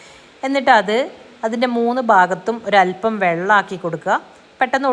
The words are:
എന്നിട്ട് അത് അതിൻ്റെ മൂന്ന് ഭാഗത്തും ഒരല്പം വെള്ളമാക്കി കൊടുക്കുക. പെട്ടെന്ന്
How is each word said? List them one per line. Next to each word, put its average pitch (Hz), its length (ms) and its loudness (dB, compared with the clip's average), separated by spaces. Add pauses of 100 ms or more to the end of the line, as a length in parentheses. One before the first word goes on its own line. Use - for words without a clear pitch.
(460)
എന്നിട്ട് 269 260 2 (100)
അത് 208 140 -2 (500)
അതിൻ്റെ 233 300 -2
മൂന്ന് 233 240 -2 (120)
ഭാഗത്തും 185 440 2 (120)
ഒരല്പം 196 540 0
വെള്ളമാക്കി 190 600 0
കൊടുക്കുക. 170 320 -4 (440)
പെട്ടെന്ന് 269 340 -2